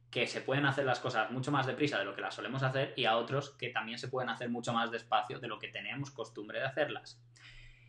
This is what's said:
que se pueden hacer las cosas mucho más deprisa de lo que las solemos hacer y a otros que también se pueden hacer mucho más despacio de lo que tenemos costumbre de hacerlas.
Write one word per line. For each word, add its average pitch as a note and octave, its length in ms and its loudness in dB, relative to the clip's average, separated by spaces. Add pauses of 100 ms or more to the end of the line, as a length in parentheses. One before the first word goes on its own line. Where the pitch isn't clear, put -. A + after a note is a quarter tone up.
(120)
que A#2+ 160 2
se A2 140 -4
pueden C#3+ 240 4
hacer C3+ 200 4
las B2 140 4
cosas A2+ 320 0
mucho C3 200 -2
más C3 160 4
deprisa B2 320 2
de G2 60 0
lo G2 100 -4
que G2+ 60 -6
las F#2+ 140 -4
solemos A2+ 280 -2
hacer C3+ 320 0
y B2 100 2
a A2+ 120 6
otros B2 340 0
que - 180 -6
también A2+ 280 -4
se - 100 -6
pueden B2 220 0
hacer A#2+ 200 -4
mucho A#2 240 -2
más A#2 180 2
despacio A2 480 0
de A#2+ 80 -6
lo G#2+ 120 -6
que - 80 -8
tenemos A2 440 -6
costumbre A2 480 -6
de B2+ 60 0
hacerlas. C3+ 540 -4 (680)